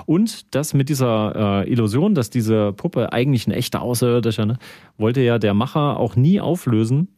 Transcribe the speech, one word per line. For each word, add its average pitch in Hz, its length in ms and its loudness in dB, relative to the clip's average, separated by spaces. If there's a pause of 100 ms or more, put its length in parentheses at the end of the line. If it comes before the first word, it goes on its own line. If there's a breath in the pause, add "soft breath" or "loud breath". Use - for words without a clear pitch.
Und 196 500 0
das 147 180 -2
mit 139 140 2
dieser, 107 760 0
äh, - 40 -4
Illusion, 123 460 2
dass 123 140 0
diese 107 420 2
Puppe 120 400 -4
eigentlich 127 340 0
ein - 60 0
echter - 300 -4
Außerirdischer, 117 640 0
ne, 120 120 -2 (400 loud breath)
wollte 123 220 0
ja 120 180 2
der 104 160 0
Macher 135 440 0
auch 113 180 -2
nie 156 240 4
auflösen, 131 800 0